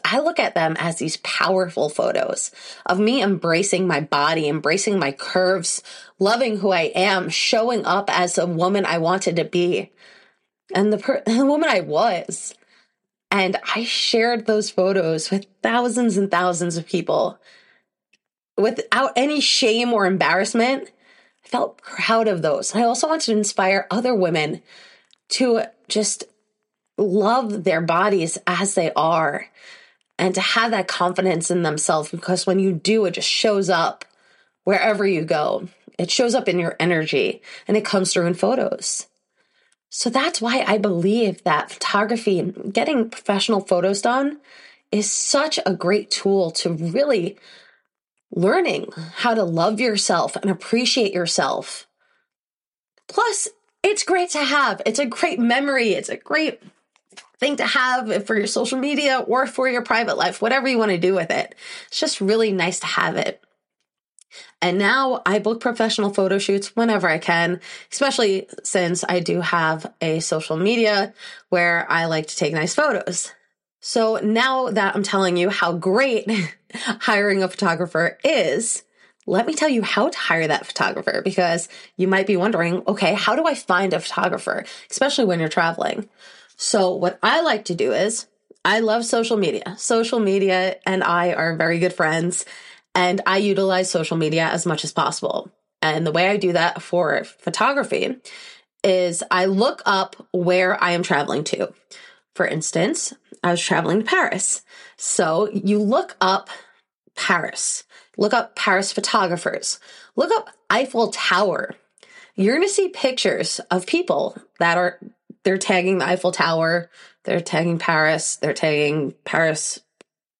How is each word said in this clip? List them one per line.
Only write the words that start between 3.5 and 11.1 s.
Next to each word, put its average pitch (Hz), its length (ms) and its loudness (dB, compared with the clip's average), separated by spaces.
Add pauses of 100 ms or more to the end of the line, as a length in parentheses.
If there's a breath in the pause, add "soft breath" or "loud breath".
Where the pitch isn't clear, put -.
my 151 140 0
body, 156 480 0
embracing 160 500 0
my 139 140 0
curves, 180 680 -2 (380 loud breath)
loving 220 380 2
who 190 140 0
I 165 240 2
am, 185 340 2
showing 226 560 0
up 202 240 0
as 175 280 0
a 175 80 2
woman 180 400 0
I 170 120 0
wanted 175 400 0
to 160 80 0
be, 175 460 -2 (840 soft breath)
and 208 180 2
the 208 60 2
per-, 254 260 -2